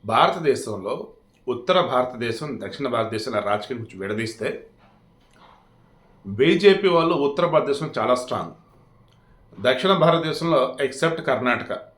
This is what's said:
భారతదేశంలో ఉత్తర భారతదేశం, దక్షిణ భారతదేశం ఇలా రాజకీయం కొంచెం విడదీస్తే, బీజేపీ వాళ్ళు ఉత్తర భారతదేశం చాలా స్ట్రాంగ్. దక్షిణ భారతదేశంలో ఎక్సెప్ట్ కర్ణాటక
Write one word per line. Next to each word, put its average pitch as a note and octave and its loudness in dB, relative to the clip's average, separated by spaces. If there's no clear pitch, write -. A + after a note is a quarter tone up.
భారతదేశంలో A#2+ 0
ఉత్తర - 0
భారతదేశం, B2 -2
దక్షిణ A2+ -8
భారతదేశం A2+ -2
ఇలా G#2+ 0
రాజకీయం G#2 -4
కొంచెం G#2+ -14
విడదీస్తే, G#2+ -6
బీజేపీ F3+ 4
వాళ్ళు E3 4
ఉత్తర C#3+ 0
భారతదేశం C#3+ 0
చాలా A#2+ 2
స్ట్రాంగ్. G2 -6
దక్షిణ C3+ 2
భారతదేశంలో D#3 2
ఎక్సెప్ట్ D#3+ -2
కర్ణాటక A#2+ -2